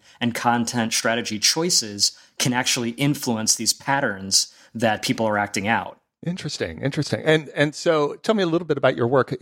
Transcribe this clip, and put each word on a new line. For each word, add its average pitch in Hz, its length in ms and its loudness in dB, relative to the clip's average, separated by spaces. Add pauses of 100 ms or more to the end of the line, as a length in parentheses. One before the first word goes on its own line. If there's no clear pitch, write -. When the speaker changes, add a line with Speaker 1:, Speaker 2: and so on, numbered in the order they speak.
(220)
Speaker 1:
and 117 120 0
content 117 600 0
strategy 117 460 -2
choices 110 720 0 (280)
can 131 140 0
actually 123 380 0
influence 127 640 0
these 110 180 0
patterns 104 800 -2 (220)
that 110 260 2
people 117 260 0
are 104 120 0
acting 101 280 -2
out." 104 320 -2 (260)
Speaker 2:
Interesting, 143 560 -6
interesting. 139 440 -2
And, 156 240 2
and 151 260 0
so 156 480 2
tell 220 100 2
me 202 100 2
a 175 40 4
little 170 180 2
bit 151 120 0
about 131 180 4
your 120 120 0
work. 127 340 2